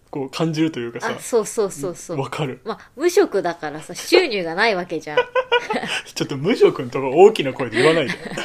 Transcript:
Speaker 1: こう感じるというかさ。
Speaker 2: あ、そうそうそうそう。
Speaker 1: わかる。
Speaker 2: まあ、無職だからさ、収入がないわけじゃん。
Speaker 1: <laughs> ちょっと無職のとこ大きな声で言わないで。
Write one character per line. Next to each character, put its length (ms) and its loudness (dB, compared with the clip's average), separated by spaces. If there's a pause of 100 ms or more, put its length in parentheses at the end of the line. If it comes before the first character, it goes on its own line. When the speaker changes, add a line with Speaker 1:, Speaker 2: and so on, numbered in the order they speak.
(100)
Speaker 1:
こ 140 -6
う 60 -10
感 220 -2
じ 100 0
る 80 2
と 80 -8
い 80 -4
う 60 -8
か 80 -10
さ。 160 -4
Speaker 2:
あ、 40 -12
そ 200 0
う 60 -2
そ 180 -2
う 80 -2
そ 180 -6
う 60 -8
そ 180 -10
う。 60 -2
Speaker 1:
わ 100 -4
か 160 -2
る。 180 -8
Speaker 2:
ま 100 -6
あ、 200 -20
無 160 0
職 320 2
だ 140 -4
か 140 -10
ら 100 -12
さ、 140 -14
収 320 2
入 180 -4
が 100 -6
な 140 2
い 80 2
わ 80 -4
け 160 -6
じ 100 -12
ゃ 60 -4
ん。 20 -2
Speaker 1:
<laughs> 960 -2
ち 80 -4
ょ 20 -2
っ 40 -8
と 80 -6
無 180 0
職 300 4
の 60 -10
と 100 -4
こ 100 -2
大 220 10
き 100 -2
な 100 -2
声 180 -4
で 80 -2
言 100 6
わ 60 6
な 80 2
い 40 -2
で。 80 -4 (300)